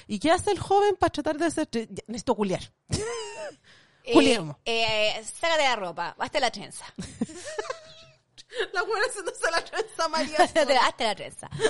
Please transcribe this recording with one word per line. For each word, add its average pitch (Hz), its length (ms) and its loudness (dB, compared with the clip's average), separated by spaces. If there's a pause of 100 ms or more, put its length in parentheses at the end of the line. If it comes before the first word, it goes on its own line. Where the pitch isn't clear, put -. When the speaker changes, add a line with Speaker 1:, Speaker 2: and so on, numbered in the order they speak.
Speaker 1:
¿Y 208 100 -2
qué 294 140 4
hace 370 180 2
el 381 80 2
joven 403 400 4
para 330 140 2
tratar 302 260 -2
de 311 60 0
hacer? 311 260 0
"Ya, 220 360 -6
necesito 226 280 -2
culiar". 190 380 -2 (160)
<laughs> 415 720 -6 (460)
Speaker 2:
Eh, - 60 -6
Speaker 1:
Culiemos. 226 440 4 (100)
Speaker 2:
eh, 220 580 0 (160)
sácate 330 220 2
la 254 140 2
ropa, 170 420 -6
hazte 262 200 -4
la 262 120 2
trenza. - 340 -12 (140)
<laughs> - 1800 -10
Speaker 1:
La 359 80 0
buena 403 260 0
haciéndose 349 420 -4
la 330 140 0
trenza, - 440 -4
María 311 280 -2
Speaker 2:
<laughs> - 20 6
Hazte 320 220 4
Speaker 1:
Azul. 285 140 4
Speaker 2:
la, 233 120 6
hazte - 180 -2
la 208 100 0
trenza. - 360 -12 (200)